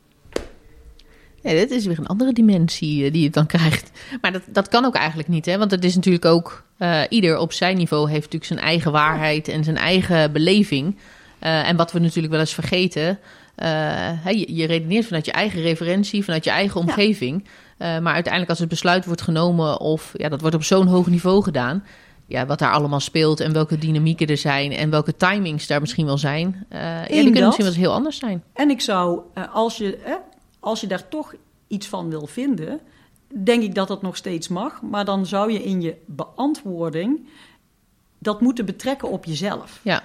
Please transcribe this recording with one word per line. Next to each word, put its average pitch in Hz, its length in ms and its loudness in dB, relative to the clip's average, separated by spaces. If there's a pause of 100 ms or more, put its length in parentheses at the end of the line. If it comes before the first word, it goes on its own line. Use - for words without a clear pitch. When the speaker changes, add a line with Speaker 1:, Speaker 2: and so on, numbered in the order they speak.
(1400)
Speaker 1:
Ja, 254 100 -4
dit 180 200 4
is 247 160 -2
weer 165 120 0
een 151 80 -6
andere 254 260 0
dimensie, 165 720 4
eh, 143 80 2
die 165 100 2
je 143 80 4
dan 156 160 2
krijgt. 160 440 0 (300)
Maar 180 120 0
dat, 185 140 -8
dat 196 220 0
kan 240 160 4
ook 247 100 2
eigenlijk 156 340 -2
niet, 165 180 0
hè? 175 120 0
Want 214 120 2
het 180 140 2
is 180 100 4
natuurlijk 180 300 4
ook, 170 400 2 (120)
eh, 175 320 0
ieder 180 300 2
op 165 140 -2
zijn 185 240 0
niveau 156 340 2
heeft 151 120 0 (100)
natuurlijk 160 200 -8
zijn 165 60 -2 (100)
eigen 160 240 2
waarheid 156 560 2
en 156 160 -2
zijn 156 120 0
eigen 165 560 2
beleving. 170 640 2 (420)
Eh, 160 300 0
en 175 80 2
wat 165 160 2
we 180 60 -2
natuurlijk 165 340 0
wel 160 80 2
eens 156 140 -2
vergeten, 180 640 -2 (360)
eh, - 140 -4 (560)
hè, 185 60 -2
je, 202 240 -2
je 165 120 -2
redeneert 165 380 0
vanuit 165 200 -4
je - 80 -4
eigen 180 300 -2
referentie, 175 640 0
vanuit 160 200 -2
je 139 60 0
eigen 196 300 0
Speaker 2:
Ja. 175 60 0
Speaker 1:
omgeving. 196 580 0 (340)
Eh, 165 200 -4
maar 165 160 0
uiteindelijk 175 360 -2
als 170 100 0
het 165 80 -2
besluit 180 360 0
wordt 170 180 -4
genomen 165 580 0
of, 156 360 -2
ja, 151 120 -4
dat 143 120 -4
wordt 160 160 0
op 156 80 -4
zo'n 190 220 2
hoog 180 200 4
niveau 180 360 4
gedaan, 147 420 -2 (420)
ja, 127 200 -4
wat 143 120 -2
daar 135 140 2
allemaal 143 280 2
speelt 156 400 2
en 156 120 0
welke 156 260 0
dynamieken 156 480 0
er 151 100 2
zijn 143 360 -2
en 156 180 -2
welke 151 260 0
timings 185 500 0
daar 147 140 0
misschien 151 260 -2
wel 143 120 0
zijn, 165 500 -4
eh, - 120 -12
ja, 165 260 -8
die 294 100 -2
Speaker 2:
Eén 302 60 6
Speaker 1:
kunnen 262 100 8
Speaker 2:
dat. 214 100 4
Speaker 1:
misschien 220 220 4
wel 180 100 0
eens 170 80 2
heel 170 120 4
anders 285 240 -2
zijn. 196 240 -6 (100)
Speaker 2:
En 285 180 2
ik 269 100 0
zou, 180 400 0 (140)
eh, - 200 -10
als 226 220 0
je, 202 200 -4
eh, - 180 -8 (460)
als 226 200 -6
je 220 60 -8
daar 214 220 -6
toch - 260 -10 (340)
iets 202 180 -8
van 180 240 -8
wil 151 160 -8
vinden, 247 540 -4 (540)
denk 233 280 2
ik 202 120 -4
dat 190 140 -2
dat 196 140 -6
nog 185 140 -8
steeds 170 320 -8
mag. 196 340 -6
Maar 208 220 -4
dan 196 220 0
zou 202 260 0
je 208 100 -2
in 185 180 -2
je 165 160 -4 (100)
beantwoording 190 1200 -4 (920)
dat 208 220 -4
moeten 240 240 2
betrekken 247 460 -6
op 190 140 -6
jezelf. 170 580 -6
Speaker 1:
Ja. 185 220 0